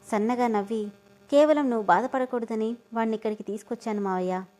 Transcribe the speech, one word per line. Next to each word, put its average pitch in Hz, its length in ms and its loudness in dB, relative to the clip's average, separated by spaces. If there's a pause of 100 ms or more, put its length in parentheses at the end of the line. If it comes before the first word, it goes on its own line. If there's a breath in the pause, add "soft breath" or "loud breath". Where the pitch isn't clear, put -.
సన్నగా 233 400 0
నవ్వి, 214 360 -2 (480)
"కేవలం 294 380 6
నువ్వు 226 160 0
బాధపడకూడదని 226 840 0 (240)
వాణ్ణి 226 220 0
ఇక్కడికి 214 280 -4
తీసుకొచ్చాను 208 580 -6
మావయ్య." 185 420 -2 (160)